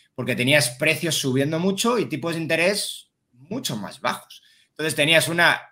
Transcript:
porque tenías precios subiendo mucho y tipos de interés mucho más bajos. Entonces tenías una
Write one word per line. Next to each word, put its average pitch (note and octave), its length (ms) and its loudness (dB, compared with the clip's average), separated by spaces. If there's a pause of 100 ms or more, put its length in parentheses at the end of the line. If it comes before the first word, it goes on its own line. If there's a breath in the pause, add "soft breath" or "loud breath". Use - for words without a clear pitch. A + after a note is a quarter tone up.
(140)
porque A#2+ 220 -4
tenías C#3 420 2
precios D#3 360 0
subiendo C#3 440 0
mucho G3 400 0
y E3+ 60 0
tipos D#3 300 -4
de E3 80 -4
interés E3 680 -2 (220)
mucho C3+ 460 -8
más F2+ 200 -12
bajos. - 440 -6 (260 soft breath)
Entonces D3+ 260 -6
tenías D#3 340 4
una E3+ 440 2